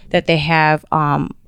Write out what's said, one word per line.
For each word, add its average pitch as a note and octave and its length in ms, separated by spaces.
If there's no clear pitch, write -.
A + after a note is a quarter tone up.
that E3+ 160
they E3 120
have, D#3 520
um, D3 400